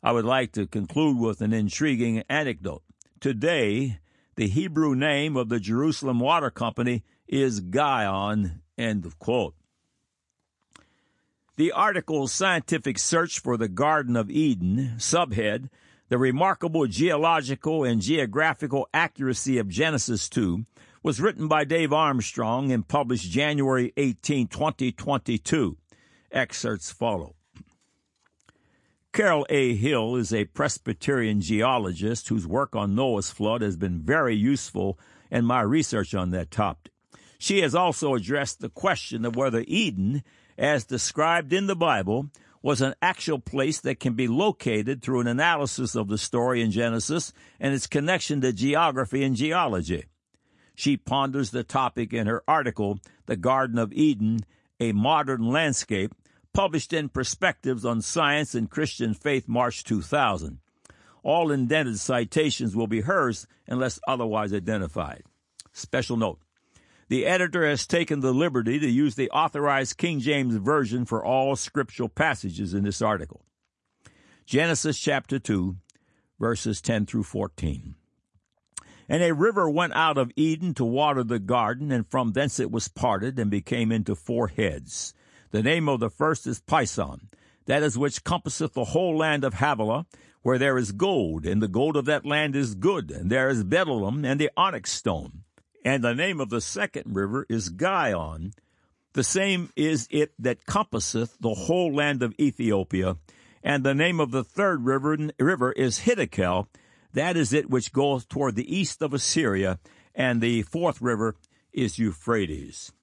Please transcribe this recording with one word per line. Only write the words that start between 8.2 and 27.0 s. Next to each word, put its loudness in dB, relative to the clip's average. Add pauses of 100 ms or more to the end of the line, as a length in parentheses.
end -2
of -16
quote. 0 (2000)
The 2
article 0
Scientific 0
Search 0
for -2
the 0
Garden 2
of 0
Eden, 2
subhead, 0 (400)
The 2
Remarkable 2
Geological 2
and 2
Geographical 0
Accuracy 0
of 0
Genesis 0
two, 0 (360)
was 0
written 0
by 4
Dave 2
Armstrong 0
and 0
published 0
January 2
eighteen, 0
twenty -2
twenty-two. -2 (540)
Excerpts -4
follow. -4 (1800)